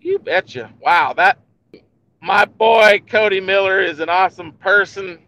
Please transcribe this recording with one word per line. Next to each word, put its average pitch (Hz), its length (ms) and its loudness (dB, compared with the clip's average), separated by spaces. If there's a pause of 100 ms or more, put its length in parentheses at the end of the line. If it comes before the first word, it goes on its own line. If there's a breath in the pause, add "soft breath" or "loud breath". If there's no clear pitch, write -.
You 381 200 -4
betcha. 131 600 -6
Wow, 156 340 0
that, 180 260 2 (800)
my 202 240 0
boy 220 640 2
Cody 214 320 -2
Miller 190 400 0
is 170 180 -4
an 160 100 -6
awesome 175 440 -2
person. 190 760 -4